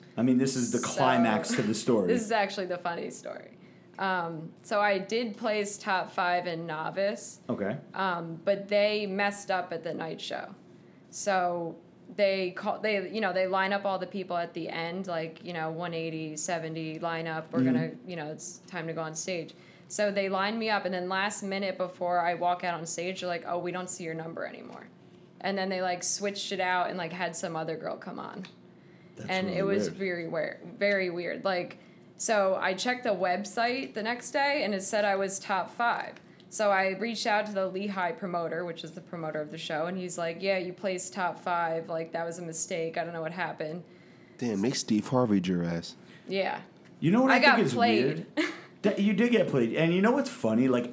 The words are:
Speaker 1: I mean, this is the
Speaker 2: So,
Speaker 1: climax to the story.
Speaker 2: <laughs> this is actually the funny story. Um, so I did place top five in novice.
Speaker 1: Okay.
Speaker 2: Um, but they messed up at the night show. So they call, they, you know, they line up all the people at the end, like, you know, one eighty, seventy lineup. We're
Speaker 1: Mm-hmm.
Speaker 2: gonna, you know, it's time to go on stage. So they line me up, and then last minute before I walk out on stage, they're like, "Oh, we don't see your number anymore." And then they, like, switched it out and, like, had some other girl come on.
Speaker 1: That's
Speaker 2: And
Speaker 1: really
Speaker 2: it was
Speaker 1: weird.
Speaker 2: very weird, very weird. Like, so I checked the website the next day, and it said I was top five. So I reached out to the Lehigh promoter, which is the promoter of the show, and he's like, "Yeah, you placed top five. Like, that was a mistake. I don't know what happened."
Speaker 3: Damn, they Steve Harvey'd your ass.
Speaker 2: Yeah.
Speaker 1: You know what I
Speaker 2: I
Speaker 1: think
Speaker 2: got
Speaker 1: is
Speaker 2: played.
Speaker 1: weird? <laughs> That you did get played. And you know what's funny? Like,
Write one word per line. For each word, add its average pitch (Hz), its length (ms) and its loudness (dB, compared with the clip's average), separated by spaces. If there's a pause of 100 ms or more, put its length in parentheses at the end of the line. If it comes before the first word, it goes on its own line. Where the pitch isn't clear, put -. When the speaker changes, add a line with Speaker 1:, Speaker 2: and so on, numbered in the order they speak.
(160)
Speaker 1:
I 110 80 0
mean, 127 140 6
this 131 180 2
is 117 160 0
the 120 80 2
Speaker 2:
So, - 80 -2
Speaker 1:
climax 120 680 4
to - 60 2
the 107 120 2
story. 107 340 4
Speaker 2:
<laughs> 226 60 6
this 247 80 4
is 214 100 -4
actually 196 360 0
the 180 100 -4
funny 170 320 -6
story. - 480 -12 (420)
Um, 170 520 -2 (100)
so 208 180 0
I 202 200 4
did 214 360 -2
place 214 420 0
top 185 360 0
five 180 340 2
in 165 180 -4
novice. 175 840 -4
Speaker 1:
Okay. 104 260 0 (180)
Speaker 2:
Um, 170 520 -2
but 196 240 2
they 208 360 4
messed 202 460 0
up 180 220 0
at 165 100 -6
the 165 100 -4
night 160 280 -6
show. - 240 -6 (640)
So 175 680 0 (400)
they 190 360 2
call, 202 280 -4
they, 202 300 0
you 220 120 -2
know, 185 120 2
they 185 140 2
line 190 260 2
up 202 120 0
all 190 140 0
the 185 80 -4
people 180 300 -4
at 170 160 -4
the 165 160 -6
end, 175 380 -6
like, 160 360 -6
you 175 100 -10
know, 160 180 -4
one 170 220 -6
eighty, 160 420 -6
seventy 160 640 -4
lineup. 165 520 -4
We're - 80 0
Speaker 1:
Mm-hmm. 131 140 4
Speaker 2:
gonna, 160 180 0 (160)
you 180 80 -8
know, 151 120 -6
it's - 400 -10
time 165 200 -6
to 160 60 -6
go 160 80 -4
on 160 140 -6
stage. 170 380 -6 (340)
So 208 220 0
they 196 200 0
line 196 280 0
me 220 120 0
up, 202 160 2
and 180 80 0
then 180 160 -2
last 196 340 0
minute 196 340 -2
before 180 440 0
I 175 140 2
walk 175 280 0
out 175 120 0
on 160 100 -6
stage, 175 340 -4
they're 180 80 -4
like, 170 180 -4
"Oh, 175 140 -2
we 175 140 -4
don't 180 160 -6
see - 160 -8
your 160 80 -6
number 160 320 -6
anymore." - 420 -14 (540)
And 196 160 0
then 190 100 0
they, 185 140 0
like, 180 200 0
switched 202 520 -2
it 185 80 -2
out 180 280 2
and, 180 80 -4
like, 165 140 -4
had 175 240 -4
some 170 220 -4
other 160 180 -4
girl - 220 -6
come 180 200 -10
on. - 280 -10 (720)
Speaker 1:
That's - 120 -8
Speaker 2:
And 185 180 0
Speaker 1:
really 185 120 0
Speaker 2:
it 196 40 2
was 196 260 2
Speaker 1:
weird. 170 80 -8
Speaker 2:
very 180 320 -4
weird, 160 280 -4 (220)
very 196 300 2
weird. 175 340 -4
Like, 180 340 -2 (380)
so 196 460 4
I 190 120 2
checked 247 300 -2
the 247 60 0
website 202 840 0
the 220 100 -6
next 240 280 -4
day, 285 320 2
and 202 100 0
it 190 100 -2
said 208 200 0
I 196 140 4
was 196 220 -2
top - 360 -2
five. 233 380 0 (360)
So 208 220 2
I 190 200 4
reached 208 360 -2
out 208 200 4
to 208 40 -6
the 190 160 0
Lehigh 190 460 -2
promoter, 170 500 -4
which 170 220 -8
is 156 60 -12
the 165 100 -14
promoter 156 400 -6
of 151 100 -8
the 160 60 -10
show, 160 300 -2
and 185 100 -4
he's 180 200 -6
like, 170 240 -4
"Yeah, 190 160 2
you 180 140 -4
placed 185 400 -4
top 180 320 -2
five. 165 460 0
Like, 165 240 -4
that 165 120 -2
was 170 140 -6
a - 40 -10
mistake. 165 540 -4
I 170 60 -2
don't 170 80 -6
know 165 100 -6
what 160 120 -4
happened." 165 500 -6 (540)
Speaker 3:
Damn, 110 240 0
they 120 100 4
Steve - 380 0
Harvey'd 107 380 4
your 90 180 2
ass. 85 300 -4 (340)
Speaker 2:
Yeah. 190 320 -2 (400)
Speaker 1:
You 160 100 6
know 233 120 6
what 269 80 6
I 262 40 10
Speaker 2:
I - 60 6
Speaker 1:
think 285 100 10
Speaker 2:
got 233 80 8
Speaker 1:
is 160 140 4
Speaker 2:
played. 233 320 6
Speaker 1:
weird? 156 200 0 (300)
<laughs> - 60 -16 (220)
That 202 140 4
you 202 160 4
did 233 180 4
get 190 160 6
played. 117 280 4
And 165 180 6
you 190 80 4
know 214 80 6
what's 269 180 4
funny? 117 400 4
Like, 123 260 2